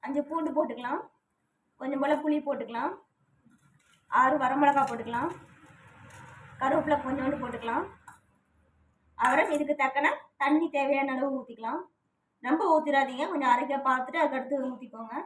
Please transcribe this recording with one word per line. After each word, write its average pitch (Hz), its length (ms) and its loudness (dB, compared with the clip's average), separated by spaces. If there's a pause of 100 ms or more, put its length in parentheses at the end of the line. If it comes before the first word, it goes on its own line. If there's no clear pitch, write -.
அஞ்சு 285 240 -2
பூண்டு 320 280 -2
போட்டுக்கலாம், 247 440 -2 (800)
கொஞ்சம் 269 220 -4
போல 294 200 4
புளி 302 140 2 (100)
போட்டுக்கலாம், 240 460 -4 (1300)
ஆறு 269 220 6
வரமிளகாய் 269 480 4
போட்டுக்கலாம், 233 400 -4 (1300)
கருவேப்பிலை 294 460 2
கொஞ்சோண்டு 269 360 -2
போட்டுக்கலாம். 233 440 -4 (1400)
அப்புறம் 269 320 4
இதுக்கு 294 280 0
தக்கன 277 300 2 (300)
தண்ணி 302 240 2 (100)
தேவையான 277 380 0
அளவு 262 240 -2
ஊத்திக்கலாம். 226 420 -8 (680)
ரொம்ப 311 160 2 (120)
ஊத்திடாதீங்க, 277 580 2
கொஞ்சம் 269 200 2
அரைக்க 262 220 0 (140)
பார்த்துட்டு 277 340 0
அதுக்கடுத்து 262 480 -2
ஊத்திக்கோங்க. 226 440 -14 (120)